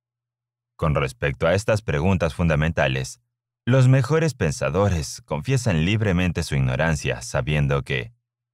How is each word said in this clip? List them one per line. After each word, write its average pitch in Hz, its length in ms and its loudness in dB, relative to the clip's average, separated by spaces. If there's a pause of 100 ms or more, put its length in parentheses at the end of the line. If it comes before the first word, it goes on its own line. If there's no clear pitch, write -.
(760)
Con 78 180 0
respecto 71 540 -2
a 87 60 4
estas 104 280 0
preguntas 85 520 0
fundamentales, 76 880 0 (460)
los 127 220 4
mejores 139 460 2
pensadores 80 880 -2
confiesan 82 600 -2
libremente 90 600 0
su - 100 -6
ignorancia, 67 680 0
sabiendo 69 600 -2
que, 62 300 -8 (420)